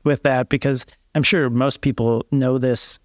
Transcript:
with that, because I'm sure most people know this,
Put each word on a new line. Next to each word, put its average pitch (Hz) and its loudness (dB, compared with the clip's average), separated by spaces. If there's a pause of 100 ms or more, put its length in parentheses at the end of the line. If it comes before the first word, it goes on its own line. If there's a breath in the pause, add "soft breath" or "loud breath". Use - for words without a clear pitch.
with 143 0
that, 127 0
because 139 -2 (260 soft breath)
I'm 151 0
sure 151 2
most 127 -2
people 117 0
know 131 2
this, 127 -2